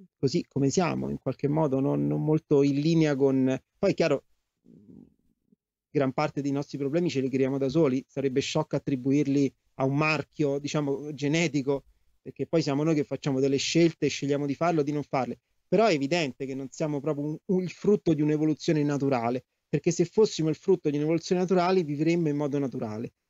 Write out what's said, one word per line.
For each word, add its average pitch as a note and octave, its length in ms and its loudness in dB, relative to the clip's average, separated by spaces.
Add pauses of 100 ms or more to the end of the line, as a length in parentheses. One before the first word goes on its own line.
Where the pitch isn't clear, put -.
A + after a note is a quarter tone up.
(180)
così D3 280 -2
come C#3 220 -2
siamo, C3+ 400 -2
in C#3+ 100 -6
qualche C3+ 300 -6
modo C#3+ 320 0
non, C#3+ 260 -2
non D3+ 160 -2
molto D3+ 400 2
in C#3+ 180 2
linea D#3 360 2
con... C3 420 2 (200)
Poi G3 140 2
è - 20 0
chiaro, D3+ 300 0 (1700)
gran C3+ 220 0
parte D3+ 300 -2
dei C#3+ 100 -2
nostri C#3+ 260 -6
problemi D3+ 300 -2
ce C3 120 -2
li C3 80 -2
creiamo C3 300 0
da C3+ 100 0
soli, C3+ 380 2
sarebbe C3+ 340 -2
sciocco D#3 360 -2
attribuirli C#3 760 0 (220)
a C3+ 100 -2
un C#3 120 0
marchio, D3 640 0
diciamo, C#3+ 560 -4
genetico, C#3+ 720 0 (360)
perché C3 260 -10
poi E3 160 0
siamo C#3+ 200 0
noi D#3+ 120 0
che D3 100 0
facciamo C3+ 360 -4
delle C#3 180 2
scelte E3 480 2
e - 20 2
scegliamo C#3+ 380 -4
di B2+ 80 -2
farle E3 260 0
o - 20 2
di D3 100 -2
non D3 100 -4
farle, B2 360 -4 (300)
però G#3 180 4
è G3+ 60 4
evidente C#3 540 -2
che C3+ 80 -8
non C3+ 160 -8
siamo D3+ 300 -4
proprio C#3+ 260 -4
un, D#3 100 -6 (100)
un, F#3 160 0
il F3 80 -6
frutto F#3 440 2
di D3 80 0
un'evoluzione D3+ 600 0
naturale, C3 640 0 (240)
perché D3+ 220 0
se E3+ 140 2
fossimo F#3 440 2
il D3+ 80 0
frutto F3 340 0
di C#3+ 60 -2
un'evoluzione D#3+ 440 0
naturale F#3 440 2
vivremmo D#3 440 0
in D3 80 0
modo C#3+ 220 -2
naturale, A#2+ 540 -6 (180)